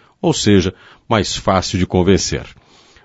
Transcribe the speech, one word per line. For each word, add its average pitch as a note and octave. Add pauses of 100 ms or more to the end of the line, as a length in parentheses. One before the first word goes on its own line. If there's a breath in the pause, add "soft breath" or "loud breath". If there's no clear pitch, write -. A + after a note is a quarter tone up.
(200 soft breath)
ou E3+
seja, F#2+ (360 soft breath)
mais A2
fácil F#2+
de F2+
convencer. F2+ (580 soft breath)